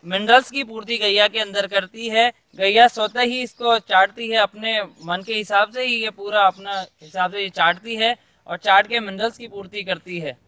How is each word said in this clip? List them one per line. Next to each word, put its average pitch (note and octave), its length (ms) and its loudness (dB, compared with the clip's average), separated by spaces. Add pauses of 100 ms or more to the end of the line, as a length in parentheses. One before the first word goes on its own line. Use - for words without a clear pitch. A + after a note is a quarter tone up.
मिनरल्स G#3+ 460 2
की C4+ 140 -6
पूर्ति A3 340 -8
गैया G#3 300 4
के G#3+ 120 -4
अंदर G3+ 260 -4
करती G3 420 -4
है। A3+ 240 2 (240)
गैया G#3 320 6
स्वतः A3 320 -4
ही B3 220 -2
इसको A#3 360 -2
चाटती G3+ 500 0
है, A3+ 80 -2
अपने G#3+ 460 -2
मन F3 440 -8
के A3+ 80 -6
हिसाब G#3 380 0
से B3+ 140 -4
ही A#3+ 100 -2
ये A3 140 -4
पूरा G3+ 360 0
अपना G3 320 -2 (240)
हिसाब F3+ 300 -4
से G3+ 100 -6
ये F#3+ 60 -6
चाटती F3+ 480 -2
है A3+ 200 0 (300)
और E3+ 120 -8
चाट G3+ 280 4
के A#3 140 -2
मिनरल्स G#3 380 -6
की A#3 100 -16
पूर्ति G3 340 -12
करती F3 360 -8
है। D3 280 -8